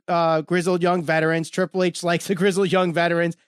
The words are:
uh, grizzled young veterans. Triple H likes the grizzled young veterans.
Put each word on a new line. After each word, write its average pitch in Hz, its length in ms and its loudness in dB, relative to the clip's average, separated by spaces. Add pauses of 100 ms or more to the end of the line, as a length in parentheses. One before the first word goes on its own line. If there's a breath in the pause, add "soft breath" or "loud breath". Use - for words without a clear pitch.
uh, 165 340 2
grizzled 175 420 0
young 175 180 2
veterans. 160 480 0
Triple 185 340 -2
H 180 200 -2
likes 170 240 -2
the 190 80 0
grizzled 190 360 0
young 180 220 2
veterans. 170 440 0 (100)